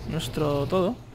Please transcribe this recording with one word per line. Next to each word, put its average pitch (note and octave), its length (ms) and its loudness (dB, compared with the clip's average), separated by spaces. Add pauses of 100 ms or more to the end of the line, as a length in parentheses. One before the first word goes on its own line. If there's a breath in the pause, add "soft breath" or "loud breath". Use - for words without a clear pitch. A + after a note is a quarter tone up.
nuestro D3 580 0
todo. F#3+ 280 2 (200)